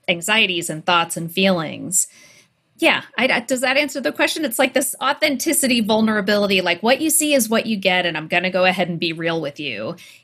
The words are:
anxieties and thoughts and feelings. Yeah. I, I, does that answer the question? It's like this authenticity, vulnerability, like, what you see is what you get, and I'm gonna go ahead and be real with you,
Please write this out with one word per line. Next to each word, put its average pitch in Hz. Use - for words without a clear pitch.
anxieties 185
and 156
thoughts 170
and 165
feelings. 185
Yeah. 247
I, 240
I, -
does 254
that 262
answer 294
the 285
question? 311
It's 240
like 269
this -
authenticity, 277
vulnerability, 208
like, 220
what 254
you 311
see 294
is 226
what 226
you 220
get, 180
and 160
I'm 156
gonna 175
go 185
ahead 185
and 170
be 165
real 165
with 143
you, 127